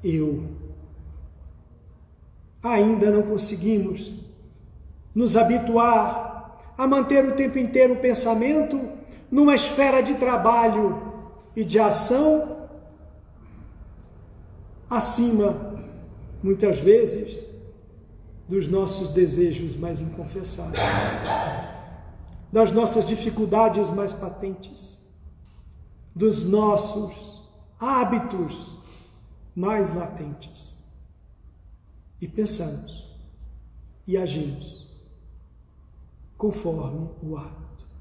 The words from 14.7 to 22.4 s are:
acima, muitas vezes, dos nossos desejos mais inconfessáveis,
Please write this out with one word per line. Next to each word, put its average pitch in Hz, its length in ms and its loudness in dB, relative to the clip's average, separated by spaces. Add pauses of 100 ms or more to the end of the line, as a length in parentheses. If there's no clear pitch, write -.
acima, 226 880 0 (640)
muitas 190 360 2
vezes, - 680 4 (1000)
dos 180 180 0
nossos 185 420 -2
desejos 165 680 2
mais 165 240 -6
inconfessáveis, 160 840 -8 (1700)